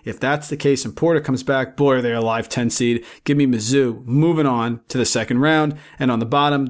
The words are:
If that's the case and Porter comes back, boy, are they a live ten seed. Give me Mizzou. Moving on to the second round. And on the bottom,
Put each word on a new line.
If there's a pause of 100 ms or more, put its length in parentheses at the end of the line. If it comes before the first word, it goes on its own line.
If
that's
the
case
and
Porter
comes
back,
boy,
are
they
a
live
ten
seed. (180)
Give
me
Mizzou.
Moving
on
to
the
second
round. (240)
And
on
the
bottom,